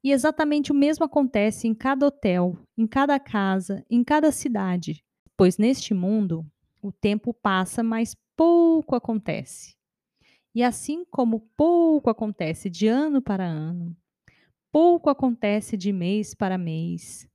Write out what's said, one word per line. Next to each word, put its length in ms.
E 80
exatamente 580
o 40
mesmo 300
acontece 640
em 80
cada 320
hotel, 500
em 80
cada 320
casa, 720
em 140
cada 260
cidade, 760
pois 220
neste 340
mundo 540
o 120
tempo 420
passa, 480
mas 340
pouco 580
acontece. 800
E 80
assim 440
como 500
pouco 520
acontece 600
de 160
ano 340
para 240
ano, 520
pouco 400
acontece 680
de 160
mês 420
para 220
mês 800